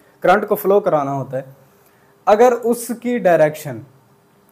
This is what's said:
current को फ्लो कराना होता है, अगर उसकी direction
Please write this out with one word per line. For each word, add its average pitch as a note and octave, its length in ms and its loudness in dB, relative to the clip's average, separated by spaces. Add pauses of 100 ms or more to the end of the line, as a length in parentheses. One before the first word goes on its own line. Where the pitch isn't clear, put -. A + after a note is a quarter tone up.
(240)
current G3+ 220 2
को G#3 100 -2
फ्लो G3 240 0
कराना D3+ 320 -2
होता C3+ 260 -8
है, C3+ 80 -10 (840)
अगर A3 260 6
उसकी A#3 640 -4
direction D#3 640 0 (680)